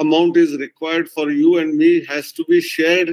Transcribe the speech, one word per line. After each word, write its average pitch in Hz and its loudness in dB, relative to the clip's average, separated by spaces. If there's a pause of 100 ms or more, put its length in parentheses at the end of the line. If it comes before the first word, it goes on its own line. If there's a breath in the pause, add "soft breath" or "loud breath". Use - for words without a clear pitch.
amount 160 2
is 156 2
required 160 -6
for 151 -6
you 160 2
and 156 -2
me 165 2
has 143 -8
to 165 -8
be 175 2
shared. 170 -2